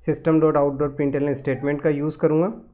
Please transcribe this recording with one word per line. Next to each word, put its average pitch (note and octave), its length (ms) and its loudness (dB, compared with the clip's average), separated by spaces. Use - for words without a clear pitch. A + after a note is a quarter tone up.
सिस्टम D#3+ 340 2
डॉट D3+ 180 4
आउट C#3+ 220 2
डॉट C#3 160 -2
प्रिंटलन C#3+ 380 -2
स्टेटमेंट C#3 480 -4
का D#3+ 80 0
यूज़ D3+ 280 -2
करूँगा। D#3+ 340 2